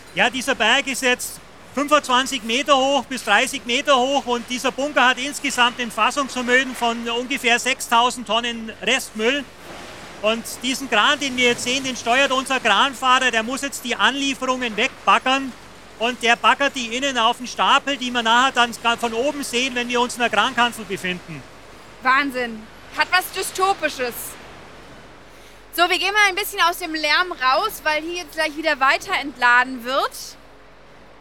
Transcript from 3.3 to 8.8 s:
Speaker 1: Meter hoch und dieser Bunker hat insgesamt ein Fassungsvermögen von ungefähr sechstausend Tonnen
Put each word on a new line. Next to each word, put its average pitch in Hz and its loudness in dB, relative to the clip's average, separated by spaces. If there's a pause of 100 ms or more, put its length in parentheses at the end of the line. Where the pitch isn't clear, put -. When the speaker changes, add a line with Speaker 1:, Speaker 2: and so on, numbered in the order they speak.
Speaker 1:
Meter 269 2
hoch 262 2
und 240 -4
dieser 247 -2
Bunker 269 2
hat 247 0
insgesamt 247 -2
ein 240 -6
Fassungsvermögen 254 0
von 233 -2
ungefähr 240 0
sechstausend 247 0
Tonnen 226 -4 (100)